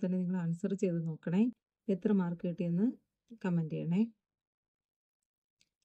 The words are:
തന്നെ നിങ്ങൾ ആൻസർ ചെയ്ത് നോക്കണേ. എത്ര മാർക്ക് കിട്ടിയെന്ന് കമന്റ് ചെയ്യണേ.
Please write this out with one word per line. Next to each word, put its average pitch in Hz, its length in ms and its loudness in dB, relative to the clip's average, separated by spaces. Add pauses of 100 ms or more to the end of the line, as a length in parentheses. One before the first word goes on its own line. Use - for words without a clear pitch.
തന്നെ 185 180 0
നിങ്ങൾ 180 220 -2
ആൻസർ 170 380 -2
ചെയ്ത് 170 260 0
നോക്കണേ. 165 340 0 (460)
എത്ര 208 320 2
മാർക്ക് 175 280 -2
കിട്ടിയെന്ന് 175 380 0 (580)
കമന്റ് 165 320 0
ചെയ്യണേ. 165 260 0 (1800)